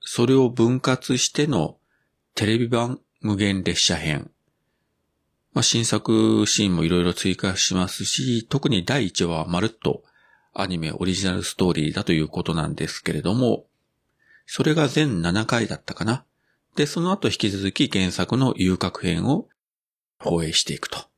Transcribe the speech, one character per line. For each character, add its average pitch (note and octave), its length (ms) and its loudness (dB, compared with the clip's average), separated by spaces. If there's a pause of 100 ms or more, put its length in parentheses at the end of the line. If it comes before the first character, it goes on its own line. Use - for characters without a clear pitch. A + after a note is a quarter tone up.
そ - 260 0
れ C3 80 6
を C3 140 6
分 A#2+ 320 2
割 B2+ 380 -2
し - 120 0
て D3 160 0
の F#2 300 0 (580)
テ G#2 120 -2
レ A2 120 2
ビ A#2+ 100 0
版 A#2+ 320 -2 (200)
無 G#2 160 0
限 G2 260 0
列 E2+ 180 -2
車 F2 160 2
編。 D#2 340 -4 (1200)
ま C3+ 80 0
あ、 - 40 2
新 A#2 200 2
作 A2 640 2
シ G#2 200 2
ー F#2+ 40 2
ン F2 60 2
も E2 80 2
い E2 40 4
ろ F2 120 4
い F2 40 2
ろ F2 80 2
追 F#2 240 -2
加 F#2 200 -4
し - 180 0
ま F#2 140 2
す - 160 -8
し、 B2 440 -2
特 C#3 200 0
に F#2 160 0
第 B2+ 220 0
一 - 180 -2
話 E2+ 120 0
は D#2+ 120 -4
ま F2 120 0
る G#2+ 60 2
っ - 40 2
と - 340 -4 (500)
ア G2 120 -4
ニ F2+ 120 -4
メ D#2+ 140 -4
オ - 120 -6
リ F#2 80 0
ジ F#2+ 140 -2
ナ F2+ 60 0
ル F2+ 100 -2
ス - 140 -6
ト F#2 140 2
ー - 20 4
リ D2+ 180 0
ー - 40 -4
だ - 100 -4
と F2 80 2
い D#2+ 80 4
う D#2 80 0
こ - 160 -6
と E2 100 -2
な D#2 140 -2
ん D2 80 -6
で D#2+ 100 -4
す - 160 -10
け E2+ 100 -4
れ D2+ 80 -4
ど F2+ 140 0
も、 A#2+ 320 0 (800)
そ - 160 -4
れ D#3 140 2
が D3+ 100 4
全 B2 360 0
七 G2 240 0
回 A2+ 200 0
だ - 80 -6
っ - 80 -12
た - 120 -10
か F2 100 -6
な。 - 200 -2 (520)
で、 D3 100 2
そ E3+ 140 -4
の F3+ 100 0
後 G3 160 -2
引 G2+ 80 -2
き G#2+ 160 0
続 G2 220 -2
き - 160 0
原 F#2 240 0
作 F#2 240 -2
の C3 200 2
遊 F#2 220 2
郭 - 240 -4
編 F2 240 0
を D3+ 220 0 (720)
放 E2 240 0
映 D#2 80 -4
し - 100 0
て - 100 -4
い C#2 60 -6
く - 100 -10
と。 - 100 -10 (200)